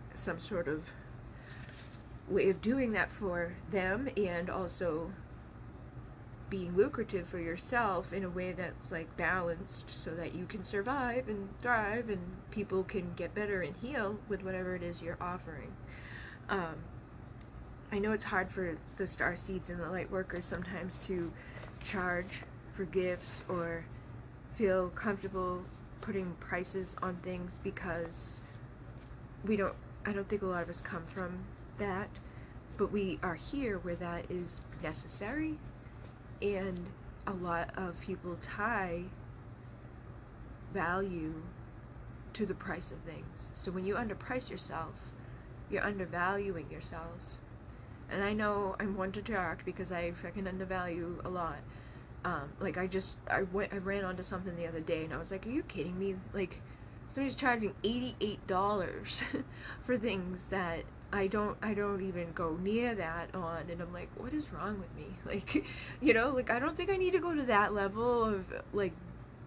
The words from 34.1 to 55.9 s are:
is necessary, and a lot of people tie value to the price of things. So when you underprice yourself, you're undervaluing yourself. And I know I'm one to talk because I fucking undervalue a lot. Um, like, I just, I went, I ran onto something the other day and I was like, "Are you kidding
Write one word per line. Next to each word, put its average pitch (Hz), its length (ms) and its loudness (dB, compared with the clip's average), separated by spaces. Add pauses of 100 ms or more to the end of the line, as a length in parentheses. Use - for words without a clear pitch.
is 175 300 -4 (220)
necessary, 262 760 -2 (840)
and 190 440 2 (400)
a 202 60 0
lot 175 440 0
of 175 240 -2
people 175 420 -4
tie 196 640 0 (1700)
value 175 640 2 (1000)
to 214 120 0
the 185 100 2
price 180 360 -4
of 131 100 -8
things. - 380 -8 (160)
So - 160 -6
when 185 140 0
you 196 100 2
underprice 240 560 0
yourself, 160 440 -4 (760)
you're 202 140 4
undervaluing 185 840 2
yourself. 165 500 -8 (920)
And 196 120 2
I 202 100 4
know 208 480 4
I'm 202 160 2
one 190 160 2
to 208 100 -2
talk 185 420 2
because 180 260 -2
I 170 220 2 (100)
fucking 190 240 -2
undervalue 180 760 0
a - 40 -2
lot. 165 300 0 (640)
Um, 147 260 0 (100)
like, 180 160 0
I 185 100 4
just, 185 300 0 (140)
I 156 120 6
went, 196 300 2
I 202 60 0
ran 196 260 2
onto 185 180 0
something 185 340 -4
the 170 100 0
other 165 140 -2
day 160 240 2
and 156 80 -2
I 139 60 -2
was 170 120 -4
like, 190 160 -4
"Are 226 40 -2
you 294 120 2
kidding 180 360 -2